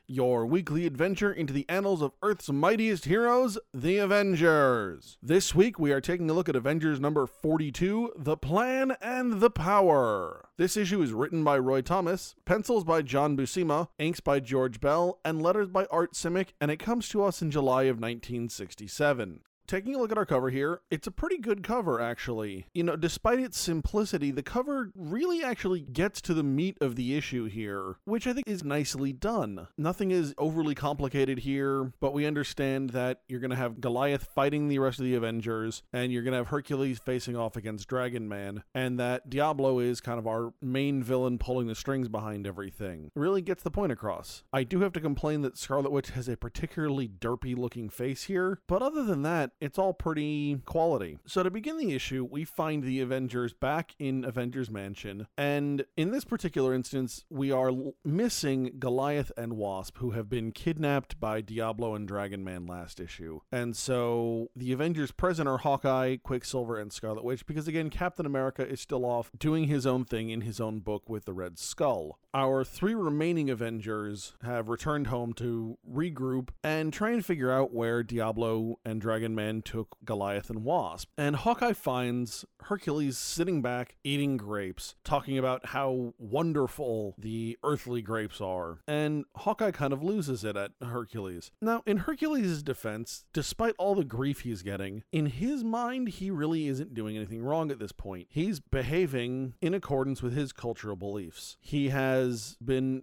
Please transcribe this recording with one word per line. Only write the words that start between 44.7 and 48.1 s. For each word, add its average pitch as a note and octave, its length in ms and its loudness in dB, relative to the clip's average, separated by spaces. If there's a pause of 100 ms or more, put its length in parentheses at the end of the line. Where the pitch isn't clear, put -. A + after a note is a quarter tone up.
have F#3+ 140 2
to E3 60 -4
complain D3+ 420 0
that C3 160 -2
Scarlet C#3 340 0
Witch C#3 200 0
has B2+ 140 -6
a A#2+ 120 -4
particularly C#3 680 -2
derpy A#2+ 480 -4
looking A#2+ 360 -4
face B2+ 320 -4